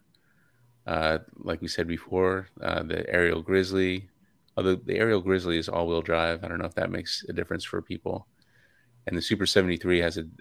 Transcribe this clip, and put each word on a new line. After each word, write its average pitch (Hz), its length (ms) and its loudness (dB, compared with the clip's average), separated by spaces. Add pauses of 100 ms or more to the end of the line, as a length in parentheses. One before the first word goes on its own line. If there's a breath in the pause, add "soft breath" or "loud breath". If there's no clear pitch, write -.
(880)
uh, 80 320 2 (180)
like 82 240 -6
we 85 80 -8
said 82 180 -2
before, 92 600 -2 (140)
uh, 85 200 -2
the 85 320 -4
Ariel 85 280 4
Grizzly, 95 640 2 (480)
although 92 200 4
the 92 200 -4
Ariel 107 240 4
Grizzly 90 380 2
is 80 100 -4
all-wheel 85 320 0
drive, 82 420 0
I 90 60 -8
don't 85 100 -6
know 87 60 -4
if 85 120 -8
that 90 140 0
makes 90 380 -6
a 90 60 -8
difference 92 280 -4
for - 200 -6
people. - 440 -8 (800)
And - 80 -4
the 87 60 0
Super 98 240 0
seventy-three 90 540 4
has 85 180 2
a, 80 80 -6 (160)